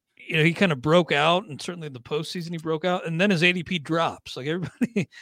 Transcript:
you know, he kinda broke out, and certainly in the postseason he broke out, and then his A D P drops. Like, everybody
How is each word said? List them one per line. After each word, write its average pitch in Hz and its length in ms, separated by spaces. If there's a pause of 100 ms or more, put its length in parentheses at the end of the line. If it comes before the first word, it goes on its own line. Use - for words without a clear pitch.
(180)
you - 200
know, 151 60
he 165 100
kinda 170 220
broke 151 360
out, 165 340
and 135 160
certainly 175 260
in 139 60
the 123 60
postseason 160 520
he 170 60
broke 160 280
out, 180 200
and 165 140
then 202 100
his 170 140
A 175 80
D 180 120
P 175 160
drops. 156 580
Like, 131 100
everybody 180 640 (120)